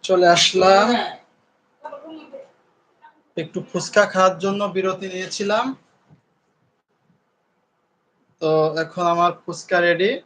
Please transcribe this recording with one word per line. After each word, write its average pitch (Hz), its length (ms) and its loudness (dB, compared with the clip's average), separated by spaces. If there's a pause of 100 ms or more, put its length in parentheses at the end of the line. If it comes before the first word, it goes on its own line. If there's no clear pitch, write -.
(100)
চলে 180 160 4 (100)
আসলাম। 190 500 4 (2500)
একটু 160 160 -10 (100)
ফুচকা - 440 0
খাওয়ার 185 220 2 (100)
জন্য 196 160 -2 (160)
বিরতি 190 380 -4
নিয়েছিলাম, 202 500 -4 (2750)
তো 160 100 0 (340)
এখন 175 200 -6 (100)
আমার 170 180 2 (100)
ফুচকা - 440 -4
রেডি। 175 240 2 (160)